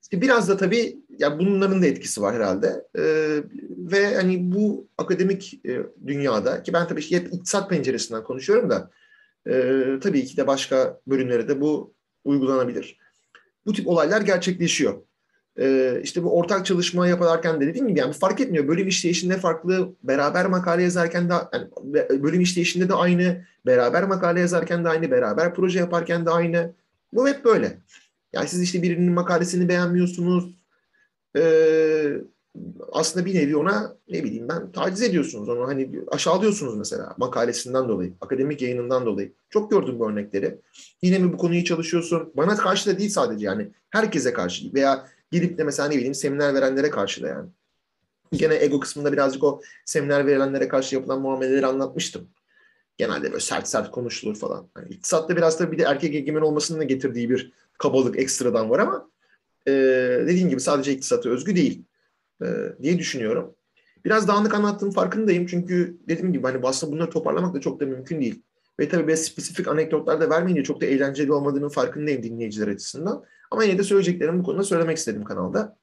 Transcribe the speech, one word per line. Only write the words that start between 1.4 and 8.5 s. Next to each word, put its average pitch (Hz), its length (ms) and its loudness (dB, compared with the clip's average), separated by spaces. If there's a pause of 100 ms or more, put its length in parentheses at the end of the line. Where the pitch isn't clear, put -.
da 175 40 6
etkisi - 360 -2
var 101 140 0
herhalde. 101 500 0 (120)
Ee, 156 460 0 (260)
ve 185 460 0
hani 185 400 2
bu 208 320 0 (100)
akademik, 190 680 -2
e, 123 160 -4 (260)
dünyada 135 560 0
ki 175 100 -6
ben 170 140 2
tabii 165 120 -6
işte 165 160 -2
hep 175 180 -2
iktisat 190 360 -4
penceresinden 123 540 -2
konuşuyorum 202 460 0